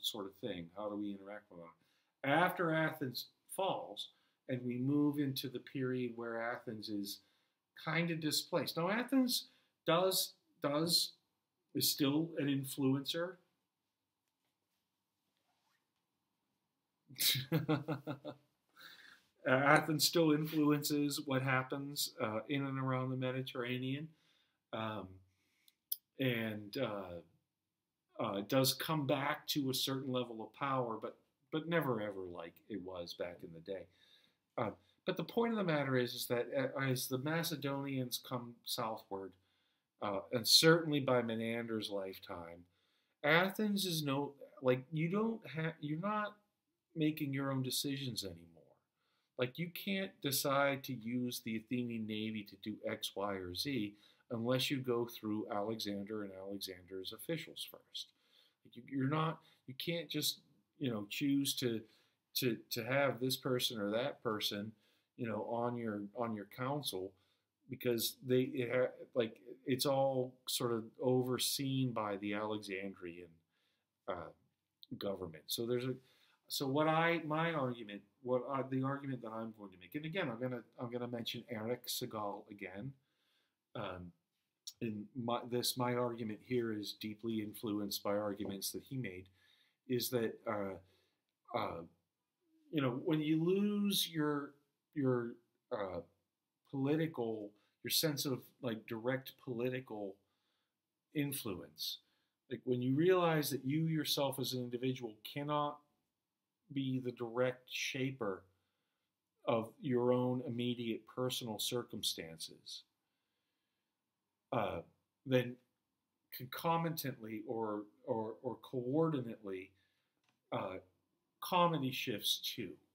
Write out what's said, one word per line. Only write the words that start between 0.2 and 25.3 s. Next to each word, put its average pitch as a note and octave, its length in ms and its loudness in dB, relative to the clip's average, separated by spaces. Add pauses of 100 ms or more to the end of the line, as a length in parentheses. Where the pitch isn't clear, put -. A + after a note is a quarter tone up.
of F#2+ 80 -12
thing. F2+ 320 -6 (100)
How G#2 120 -4
do G#2 60 -4
we G2+ 160 -2
interact G2+ 400 -12
with F2 100 -16
it? - 640 -12
After E3 460 4
Athens D3+ 520 0 (300)
falls, - 540 -4 (380)
and B2 160 -2
we B2 140 -2
move C#3+ 420 4
into C3+ 300 0
the B2 100 -6
period B2+ 560 -2
where A#2 260 -4
Athens A#2 480 -4
is G2+ 300 -4 (640)
kind E3 280 2
of D#3+ 100 -2
displaced. D3+ 560 0
Now, E3+ 120 2
Athens B3 580 2 (380)
does, F#3 480 4 (300)
does, D3+ 480 2 (640)
is B2+ 180 2
still D3+ 380 4 (100)
an C#3+ 80 2
influencer. C#3 880 0 (4000)
<laughs> D3+ 840 -2 (1120)
Uh, C3 40 6
Athens D3 520 6
still E3 280 6
influences D3 960 2
what C3 160 2
happens, C#3 760 0
uh, A2 200 0 (100)
in C#3 160 0
and C3+ 140 -2
around C3 320 0
the B2+ 40 -2
Mediterranean. C3 920 -4 (640)
Um, G#2+ 340 -4 (1120)